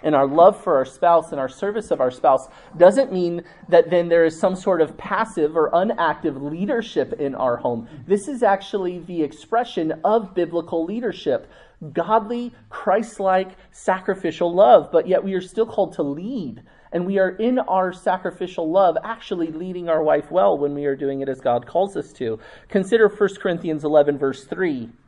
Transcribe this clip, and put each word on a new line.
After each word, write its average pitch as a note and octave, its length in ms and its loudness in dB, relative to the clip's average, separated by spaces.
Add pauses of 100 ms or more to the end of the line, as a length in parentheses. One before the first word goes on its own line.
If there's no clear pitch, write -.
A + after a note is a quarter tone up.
in D#3 100 0
our C3+ 140 4
love E3+ 340 6
for E3 140 0
our C3 80 2
spouse E3 480 2
and C#3+ 80 -6
our C3 80 -4
service G#3 420 -6
of C#3 100 0
our B2+ 120 2
spouse D3 340 2 (300)
doesn't G3 360 6
mean E3+ 300 -2 (260)
that E3 220 4
then F3 180 2
there E3+ 160 4
is D#3+ 140 0
some F#3 160 0
sort F#3 260 -2
of D3+ 160 0
passive G3+ 600 -2
or D#3+ 180 2
inactive E3 680 -2
leadership E3+ 760 -4
in C#3 200 -6
our A#2+ 220 -2
home. A#2 320 -4 (180)
This G3+ 220 -2
is B3 160 -4
actually F#3+ 560 -2
the E3+ 200 -8
expression D#3+ 760 -4 (100)
of G#3+ 280 0
biblical E3 520 -2
leadership, F3+ 680 -4 (420)
godly, A3 640 -2 (140)
Christ-like, F#3+ 880 0 (160)
sacrificial F3+ 840 -2
love. G3 380 6
But E3 160 2
yet F#3 160 2
we F#3+ 100 -4
are F3+ 60 -2
still G#3+ 260 -4
called G3 280 -4
to D#3+ 100 -4
lead. D#3 580 -8 (300)
And F3+ 120 -2
we G3 140 -2
are F#3+ 120 2
in A#3 280 -2
our F#3 340 0
sacrificial F3+ 800 -4
love F3 320 4
actually F#3 460 -6
leading F3 400 -8
our D#3+ 160 0
wife D3+ 260 0
well F#3 260 2
when C#3+ 160 -2
we C#3+ 140 -6
are C#3 100 -2
doing C#3 240 -4
it C3+ 80 -6
as C3 120 -6
God A#2+ 260 -2
calls F#3+ 300 -2
us - 160 -10
to. D3 260 -6 (300)
Consider G3+ 400 2
First G3 320 -2
Corinthians E3 420 -4
eleven, D3 340 4
verse C3+ 280 -4
three. D3 460 -4 (180)